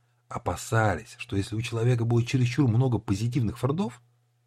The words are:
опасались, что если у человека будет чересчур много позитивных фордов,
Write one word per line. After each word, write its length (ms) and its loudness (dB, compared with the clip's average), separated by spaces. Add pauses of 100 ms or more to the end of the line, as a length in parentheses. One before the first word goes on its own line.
(280)
опасались, 880 -2
что 200 -6
если 180 -4
у 60 -4
человека 420 0
будет 240 2
чересчур 400 2
много 300 2
позитивных 600 -2
фордов, 440 -4 (460)